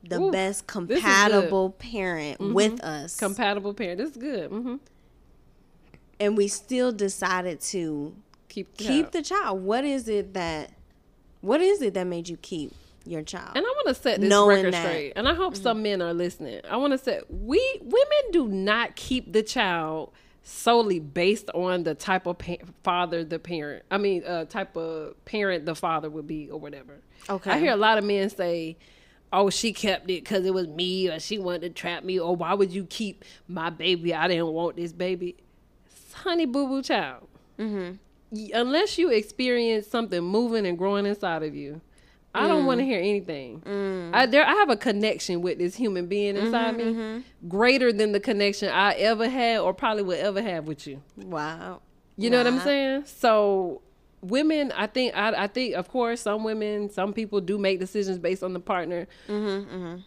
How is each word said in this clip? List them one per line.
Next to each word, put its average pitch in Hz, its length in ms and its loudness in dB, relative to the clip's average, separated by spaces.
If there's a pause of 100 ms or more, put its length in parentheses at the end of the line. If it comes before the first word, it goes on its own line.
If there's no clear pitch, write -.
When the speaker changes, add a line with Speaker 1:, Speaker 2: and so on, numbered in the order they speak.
Speaker 1:
the 175 180 -4
Speaker 2:
Ooh, 381 120 4
Speaker 1:
best 190 340 -2
Speaker 2:
this - 100 -10
is 175 100 -4
good. - 20 -10 (140)
Speaker 1:
compatible 196 680 6
parent 185 680 -4
Speaker 2:
Mm-hmm. 202 140 -2
Speaker 1:
with 220 280 4
us. 151 340 -8
Speaker 2:
Compatible 202 580 -2
parent. 180 240 -6
This 294 120 -4
is 277 60 -20
good. 226 340 -6
Mm-hmm. 240 260 -6 (1400)
Speaker 1:
And 208 160 2
we 202 120 4
still 247 440 -2
decided 185 680 -2
to 156 540 -4 (340)
Speaker 2:
Keep - 280 -12
the 208 80 -10
Speaker 1:
keep 269 220 2
Speaker 2:
child. - 60 -16
Speaker 1:
the 339 100 -4
child. 285 400 -2
What 220 220 0
is 269 240 -2
it 202 260 -2
that, 165 360 -4 (680)
what 240 200 2
is 370 220 4
it 196 120 0
that 185 120 -2
made 170 220 -6
you 170 80 -10
keep 160 360 -8 (320)
your 165 180 -8
child? - 340 -12
Speaker 2:
And 311 100 -2
I 508 80 -2 (100)
wanna 277 100 2
set 220 260 0
this 208 100 4
Speaker 1:
Knowing 202 280 8
Speaker 2:
record 185 160 4
Speaker 1:
that 170 140 0
Speaker 2:
straight. 156 280 -4
And 226 120 0
I 339 60 4
hope 349 200 -2
Speaker 1:
Mm-hmm. 196 80 -10
Speaker 2:
some 220 200 0
men 208 200 0
are 170 120 -2
listening. 170 460 -4 (100)
I 202 60 -2
wanna 269 220 2
set, - 320 -4
we, 262 300 0 (220)
women 539 480 4
do 311 180 2
not 202 480 0
keep - 360 -6
the 220 100 4
child 170 680 -2 (320)
solely 226 540 2
based 175 560 0
on 180 300 0
the 156 100 0
type 185 320 0
of 175 100 -2
pa-, 175 200 -8 (260)
father 175 420 0
the 160 140 -6
parent, 147 540 -8
I 196 60 0
mean, 202 260 0
uh, 170 200 -4
type 190 320 -8
of 160 480 -8
parent 190 420 -2
the 165 100 -4
father 160 340 -2
would 151 160 -10
be 151 240 -8
or 151 80 -8
whatever. 147 420 -16 (300)
Speaker 1:
Okay. 196 220 -4
Speaker 2:
I 277 80 4
hear 311 120 6
a 220 40 4
lot 220 200 6
of 208 60 4
men 202 260 2
say, 170 480 -2 (560)
"Oh, 196 180 4
she 214 220 0
kept - 380 -2
it 175 140 -2
'cause 190 200 0
it 190 80 2
was 185 140 0
me," 180 420 0
or, 160 120 -4
"She 214 180 -6
wanted 180 220 -4
to 175 100 -8
trap 175 320 -6
me," 185 160 -2
or, 175 160 0
"Why 170 200 0
would 196 180 2
you 190 140 -6
keep - 380 -8 (220)
my 170 240 -6
baby? 170 420 0
I 160 140 0
didn't 170 220 2
want 165 260 -4
this 170 180 -8
baby." 180 440 -4 (760)
Honey 339 340 0
boo 269 200 0
boo 269 160 -2
child. 151 460 -4 (280)
Speaker 1:
Mm-hmm. 202 360 -6 (400)
Speaker 2:
Y-, 214 200 -10
unless 262 460 2
you 339 140 4
experience 226 720 0
something 202 380 -2
moving 220 420 0
and 175 100 0
growing 202 300 0
inside 190 380 -2
of 151 100 -6
you, 147 260 -10 (540)
I 262 140 2
don't 311 140 4
Speaker 1:
Mm. 269 40 4
Speaker 2:
wanna 254 180 2
hear 254 140 0
anything. 170 600 -2
Speaker 1:
Mm. 190 540 -4
Speaker 2:
I, 247 100 6
there, 269 220 6
I 269 80 4
have 403 160 4
a 226 60 4
connection 202 640 0
with 180 160 -2
this 175 160 -2
human 190 320 -2
being 202 280 0
inside 226 440 0
Speaker 1:
Mm-hmm, 233 100 0
Speaker 2:
me 226 60 0
Speaker 1:
mm-hmm. 220 540 -8
Speaker 2:
greater 240 440 4
than 214 200 2
the 202 80 2
connection 202 500 0
I 190 240 4
ever 220 340 2
had 233 320 2
or 180 140 0
probably 220 280 -2
will 180 160 -2
ever 190 220 0
have 175 260 -4
with 156 200 -8
you. 139 160 -12 (160)
Speaker 1:
Wow. 175 640 -8 (340)
Speaker 2:
You 214 140 0
know 247 80 6
what 240 80 4
I'm 247 100 4
Speaker 1:
Wow. 262 80 -2
Speaker 2:
saying? 277 400 0
So 202 800 2 (400)
women, 285 500 2
I 208 140 -2
think, 247 280 0
I, 208 300 0
I - 20 -2
think, 240 280 -2
of 175 140 -4
course, 233 340 -2
some 214 200 0
women, 208 460 -2
some 202 240 -2
people 202 300 -2
do 196 160 -2
make 190 220 2
decisions 190 380 -2
based 175 240 -2
on 185 120 -4
the 180 60 -6
partner. 175 480 -2 (200)
Speaker 1:
Mm-hmm, 202 480 -4
mm-hmm. 175 200 -10 (100)